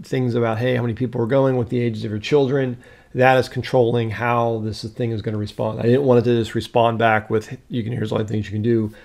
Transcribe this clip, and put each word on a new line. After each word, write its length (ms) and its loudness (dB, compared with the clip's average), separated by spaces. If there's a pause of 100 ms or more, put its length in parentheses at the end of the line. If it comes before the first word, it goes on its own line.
things 320 -2
about, 220 0
"Hey, 200 0
how 40 -2
many 140 -2
people 260 -4
are 60 0
going? 300 2
What 120 -2
the 120 -2
ages 260 -2
of 40 -6
your 100 -6
children?" 580 0 (360)
That 220 6
is 140 2
controlling 640 0
how 520 0
this 200 -8
thing 260 -6
is 100 -4
gonna 160 -6
respond. 440 -4
I 20 -4
didn't 220 4
want 160 6
it 20 4
to 160 2
just 160 -4
respond 440 2
back 300 2
with, 260 -2 (140)
"You 140 -4
can, 100 -6
here's 200 -4
all 60 0
the 60 -2
things 220 -4
you 60 -12
can 100 -4
do." 320 0 (100)